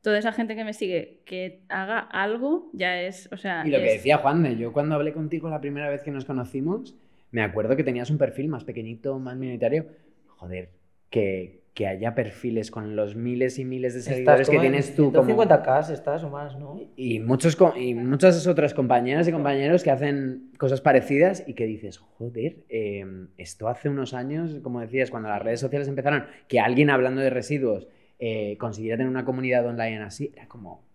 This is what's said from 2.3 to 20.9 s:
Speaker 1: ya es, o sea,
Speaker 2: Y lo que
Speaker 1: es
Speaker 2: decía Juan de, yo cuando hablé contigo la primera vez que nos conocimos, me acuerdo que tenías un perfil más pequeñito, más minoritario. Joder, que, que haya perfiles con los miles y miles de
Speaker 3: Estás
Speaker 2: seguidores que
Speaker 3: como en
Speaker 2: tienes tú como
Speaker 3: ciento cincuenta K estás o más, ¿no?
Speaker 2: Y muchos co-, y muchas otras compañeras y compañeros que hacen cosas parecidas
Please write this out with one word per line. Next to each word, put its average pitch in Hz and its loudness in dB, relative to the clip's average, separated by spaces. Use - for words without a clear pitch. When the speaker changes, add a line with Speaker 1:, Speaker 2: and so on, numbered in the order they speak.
Speaker 1:
ya 180 -2
es, 185 -10
o 220 -12
sea, 170 -4
Speaker 2:
Y 147 2
lo 139 4
que - 4
Speaker 1:
es 110 4
Speaker 2:
decía 131 4
Juan 147 4
de, 123 0
yo 117 -6
cuando 151 0
hablé 147 -2
contigo 156 -6
la 151 -6
primera 143 -6
vez 143 -6
que 151 -8
nos 139 -8
conocimos, 139 -6
me 117 -2
acuerdo 110 0
que 147 0
tenías 123 -4
un 151 0
perfil 139 -2
más 123 -8
pequeñito, 117 -8
más 127 -10
minoritario. 127 -2
Joder, 90 -12
que, 95 -2
que 101 -4
haya 101 -4
perfiles 113 -4
con 107 -10
los 104 -2
miles 123 -2
y 131 -8
miles 127 -4
de 123 -10
Speaker 3:
Estás 135 -4
Speaker 2:
seguidores 131 6
que 151 6
Speaker 3:
como 135 6
en 131 4
Speaker 2:
tienes 139 0
tú 151 6
como 131 4
Speaker 3:
ciento 139 6
cincuenta 214 6
K 131 4
estás 147 -4
o 147 -10
más, 143 -12
¿no? 147 -14
Speaker 2:
Y 120 -4
muchos 131 4
co-, 170 8
y 123 -2
muchas 147 6
otras 156 2
compañeras 127 4
y 170 2
compañeros 147 2
que 160 2
hacen 135 -2
cosas 135 0
parecidas 147 4